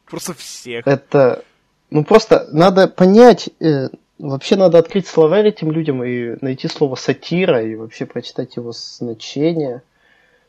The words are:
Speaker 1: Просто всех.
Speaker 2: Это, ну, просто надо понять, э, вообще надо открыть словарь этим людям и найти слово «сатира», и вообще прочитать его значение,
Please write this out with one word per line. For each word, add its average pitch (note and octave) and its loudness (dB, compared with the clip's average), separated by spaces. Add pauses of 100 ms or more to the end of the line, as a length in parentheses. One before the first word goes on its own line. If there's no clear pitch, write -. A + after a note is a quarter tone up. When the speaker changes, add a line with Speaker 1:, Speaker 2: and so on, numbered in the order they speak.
(100)
Speaker 1:
Просто E3 -12
всех. - -14
Speaker 2:
Это, C3+ 0 (460)
ну, D3+ -2
просто - 2
надо F3+ 4
понять, G3+ 4 (120)
э, C#3 0 (300)
вообще C#3 -4
надо F3 6
открыть F3+ 0
словарь E3+ 2
этим E3 -4
людям D3+ -4
и A#2+ -6
найти C3 -6
слово C3+ -4
«сатира», D#3+ -2
и A2 -8
вообще A2+ -14
прочитать - -12
его A#2+ -10
значение, C3+ -8 (680)